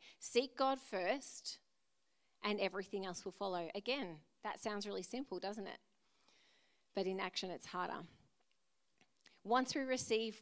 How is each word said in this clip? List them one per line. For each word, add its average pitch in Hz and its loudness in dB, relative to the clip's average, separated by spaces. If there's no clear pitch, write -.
Seek - 2
God 269 4
first, - 0
and 208 2
everything 190 0
else 185 -4
will 190 -6
follow. 180 -2
Again, 208 -2
that 214 -4
sounds 208 -2
really 202 -2
simple, 185 -4
doesn't 196 -4
it? - -10
But 190 2
in 190 0
action, 185 -2
it's - -6
harder. - -2
Once 254 4
we 294 2
receive 226 2